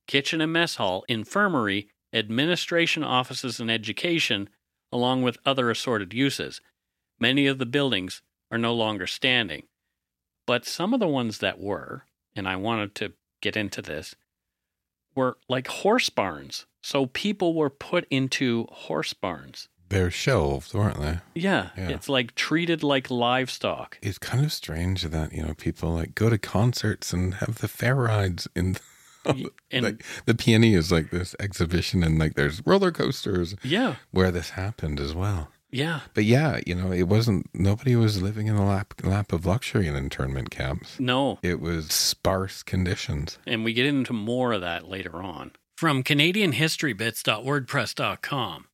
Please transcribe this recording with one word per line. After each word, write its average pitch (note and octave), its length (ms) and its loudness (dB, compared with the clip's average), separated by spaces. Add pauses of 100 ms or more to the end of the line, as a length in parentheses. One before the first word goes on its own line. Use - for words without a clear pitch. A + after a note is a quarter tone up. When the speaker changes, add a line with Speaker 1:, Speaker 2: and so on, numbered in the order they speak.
Speaker 1:
kitchen C#3 360 0
and D#3+ 100 0
mess E3 240 0
hall, F#2+ 320 -2
infirmary, A2+ 800 0 (240)
administration D3+ 960 0
offices, B2+ 560 -2
and A2+ 100 -2
education, A2+ 800 -2 (420)
along B2+ 300 2
with B2 240 0
other B2+ 260 2
assorted G#2+ 420 -2
uses. A#2+ 460 -2 (640)
Many C3+ 260 4
of C3+ 100 0
the C3 80 -2
buildings A#2+ 560 -2 (300)
are A#2 60 -2
no A#2 160 2
longer G#2+ 340 -2
standing. A2+ 600 0 (800)
But A#2+ 200 0
some G3 280 -2
of C4+ 60 2
the G#3 80 2
ones B2 300 -2
that G2 200 -2
were, F#2 460 -8 (320)
and F#2+ 140 -4
I F#2 80 -2
wanted G#2 380 -4
to G2+ 180 -6 (260)
get G2+ 160 -4
into G#2+ 260 -4
this, D2+ 320 -10 (1040)
were, B2+ 220 0 (100)
like, B2+ 200 -2
horse - 420 2
barns. D#2 560 -4 (160)
So C#3 240 0
people F#3+ 480 0
were D3+ 160 2
put - 400 -2
into C3 600 2
horse - 440 -6
barns. C#2 560 -8 (200)
Speaker 2:
They're F#2 200 4
shelved, D2+ 640 0
weren't G2+ 260 0
they? D#2 200 -2 (160)
Speaker 1:
Yeah, E3 420 0
Speaker 2:
Yeah. F#2+ 120 -4
Speaker 1:
it's, - 200 -6
like, B2+ 240 0
treated E3 480 0
like C#3 300 2
livestock. A#2+ 920 0
Speaker 2:
It's G#2 160 -4
kind - 260 0
of D#3 80 0
strange F2 520 -2
that, D#2 280 -2
you D#2+ 120 -6
know, D#2+ 100 -4
people, E2 380 -2
like, E2 240 -2
go A2 160 4
to G#2 80 2
concerts - 760 0
and F#2 220 0
have A2+ 240 -4
the G#2 80 -4
fair - 280 0
rides G#2+ 600 0
in F#2 220 0 (240)
<laughs> - 240 -18
Speaker 1:
Y-, C3+ 200 0 (240)
and A#2+ 160 0
Speaker 2:
like, G#2+ 200 -4 (200)
the A#2 80 4
P A#2 220 6
N A2+ 80 8
E A2+ 100 8
is, E2+ 180 4
like, D#2+ 200 2
this F2 280 -4
exhibition, F2+ 640 0
and, D#2+ 160 4
like, D#2 160 2
there's D2 320 0
roller F#3 260 6
coasters G2+ 680 -2
Speaker 1:
Yeah. F3 360 0 (120)
Speaker 2:
where F#2 220 4
this F2 200 -4
happened E2+ 480 -4
as C#2+ 140 -2
well. F#2 380 -2 (180)
Speaker 1:
Yeah. D3 320 -2 (120)
Speaker 2:
But G#2+ 120 2
yeah, C3 420 4
you F2 80 0
know, F#2 160 0
it F2+ 160 2
wasn't, G#2+ 440 4
nobody G#2 440 2
was G#2+ 260 4
living G#2+ 240 -2
in G#2+ 100 2
the G2+ 60 4
lap, G2 320 2 (100)
lap G2 300 0
of E2+ 120 -2
luxury G2 420 2
in D2 80 0
internment C2+ 560 -2
camps. - 480 -6
Speaker 1:
No. A3 420 2
Speaker 2:
It F2 180 0
was D#2+ 280 -2
sparse - 720 0
conditions. E2 880 -2
Speaker 1:
And A2 160 -2
we A2+ 100 -2
get B2 140 2
into C3+ 260 0
more A#2+ 400 0
of G2 80 -2
that F2 260 -4
later F2+ 360 -8
on. D2+ 280 -10 (240)
From C#3+ 280 2
Canadian E3+ 480 4
History C#3+ 420 0
Bits A2 300 -4
dot A2+ 200 0
wordpress C3 520 -2
dot G#2+ 260 -4
com, A2+ 520 -6